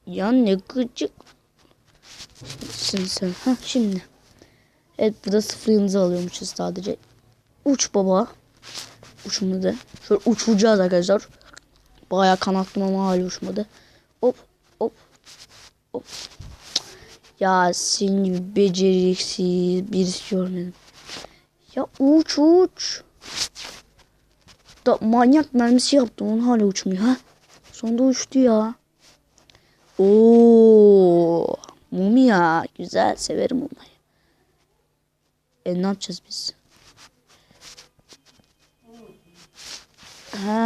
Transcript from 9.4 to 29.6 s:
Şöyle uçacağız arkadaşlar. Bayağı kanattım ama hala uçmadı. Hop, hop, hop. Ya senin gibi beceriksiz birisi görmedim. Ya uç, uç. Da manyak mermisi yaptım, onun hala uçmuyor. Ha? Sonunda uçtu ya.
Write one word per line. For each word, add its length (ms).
Şöyle 180
uçacağız 540
arkadaşlar. 480
Bayağı 260
kanattım 460
ama 240
hala 160
uçmadı. 440
Hop, 140
hop, 140
hop. 140
Ya 340
senin 500
gibi 320
beceriksiz 1400
birisi 440
görmedim. 380
Ya 120
uç, 380
uç. 640
Da 160
manyak 520
mermisi 420
yaptım, 320
onun 120
hala 260
uçmuyor. 360
Ha? 160
Sonunda 320
uçtu 360
ya. 360